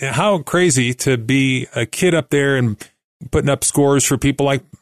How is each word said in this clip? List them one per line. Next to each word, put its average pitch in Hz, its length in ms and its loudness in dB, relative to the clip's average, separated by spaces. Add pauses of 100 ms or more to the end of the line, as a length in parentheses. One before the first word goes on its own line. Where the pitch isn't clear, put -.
how 160 380 0
crazy 147 560 0
to 135 220 -2
be 131 600 -2
a 117 100 -2
kid 180 260 0
up 160 180 -2
there 139 260 2
and 117 200 0 (540)
putting 147 180 0
up 135 140 0
scores 139 420 2
for 131 140 0
people 139 280 0
like 139 180 -2 (180)